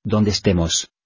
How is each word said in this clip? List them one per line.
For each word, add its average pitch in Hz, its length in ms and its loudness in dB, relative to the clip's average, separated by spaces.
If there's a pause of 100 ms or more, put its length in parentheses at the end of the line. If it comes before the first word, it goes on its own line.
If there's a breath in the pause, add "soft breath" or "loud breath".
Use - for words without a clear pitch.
donde 107 280 0
estemos, 90 580 0 (180)